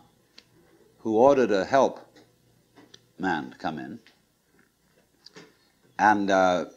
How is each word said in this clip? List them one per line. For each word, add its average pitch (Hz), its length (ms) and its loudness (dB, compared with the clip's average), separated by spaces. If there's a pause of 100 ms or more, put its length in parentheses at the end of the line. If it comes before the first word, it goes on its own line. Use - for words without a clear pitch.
(1000)
who 110 180 -2
ordered 127 340 4
a 95 120 0
help 120 360 0 (1160)
man 80 340 -6
to - 60 -20
come 80 220 -10
in, 73 200 -16 (2000)
and, 101 320 2
uh, 92 360 0 (120)